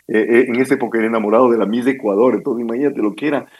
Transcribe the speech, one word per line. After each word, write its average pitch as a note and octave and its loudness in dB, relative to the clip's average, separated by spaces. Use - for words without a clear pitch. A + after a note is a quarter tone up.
eh, A#2 2
en A#2 -2
esa C3 0
época A2+ -2
era A2 0
enamorado A2+ 2
de A#2 2
la G#2+ 0
Miss A#2 -2
de C3+ 2
Ecuador, A2+ 0
entonces B2 -4
imagínate B2 -4
lo G#2 -2
que C#3+ -6
era C#3+ -4